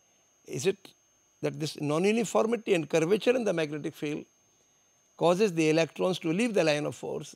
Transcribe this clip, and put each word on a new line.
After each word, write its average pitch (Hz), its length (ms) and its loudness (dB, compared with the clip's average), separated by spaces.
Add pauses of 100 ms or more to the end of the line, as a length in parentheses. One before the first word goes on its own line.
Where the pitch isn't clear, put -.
(460)
is 143 220 -6
it - 260 -4 (480)
that 143 180 -4
this 151 220 -6
non-uniformity 208 920 0
and 156 120 -2
curvature 190 480 2
in 247 80 -2
the 202 100 0
magnetic 151 420 -4
field 147 300 -6 (880)
causes 180 380 2
the 160 180 4
electrons 165 480 0
to 160 120 -4
leave 220 220 0
the 175 100 2
line 147 220 0
of 139 80 -6
force 147 420 -8